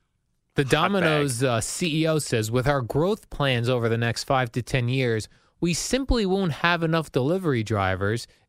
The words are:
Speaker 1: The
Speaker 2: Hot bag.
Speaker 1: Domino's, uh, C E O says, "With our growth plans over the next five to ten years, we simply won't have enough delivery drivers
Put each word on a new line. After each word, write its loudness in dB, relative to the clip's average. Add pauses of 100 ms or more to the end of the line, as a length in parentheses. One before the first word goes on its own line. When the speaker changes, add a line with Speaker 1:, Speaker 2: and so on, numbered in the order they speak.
(540)
Speaker 1:
The 0
Speaker 2:
Hot 0
bag. -
Speaker 1:
Domino's, 2
uh, 2
C -2
E 2
O 2
says, -2
"With 0
our 2
growth -2
plans 0
over 2
the 0
next -2
five 0
to -4
ten -2
years, 0 (320)
we 0
simply 0
won't 0
have 0
enough 0
delivery 0
drivers -2 (220)